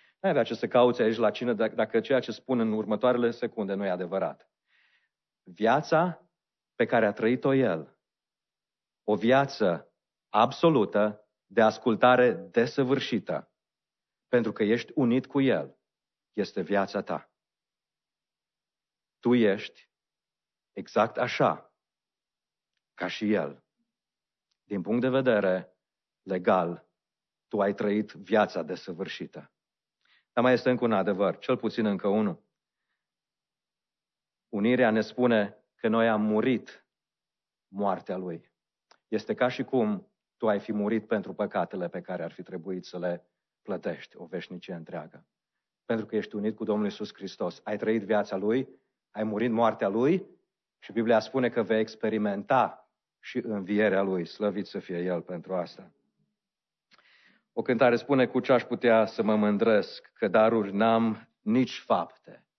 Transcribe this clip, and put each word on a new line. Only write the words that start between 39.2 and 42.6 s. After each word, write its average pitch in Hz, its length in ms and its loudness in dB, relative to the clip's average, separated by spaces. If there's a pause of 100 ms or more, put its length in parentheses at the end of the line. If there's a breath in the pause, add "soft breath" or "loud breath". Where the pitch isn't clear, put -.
ca 127 140 0
și 127 160 -6
cum 107 480 -2 (240)
tu 117 120 0
ai 104 120 2
fi 107 120 -8
murit 107 340 -2
pentru 95 280 -4
păcatele 95 540 -4
pe 90 120 -10
care 90 220 -8
ar 82 100 -8
fi - 100 -16
trebuit 92 420 -10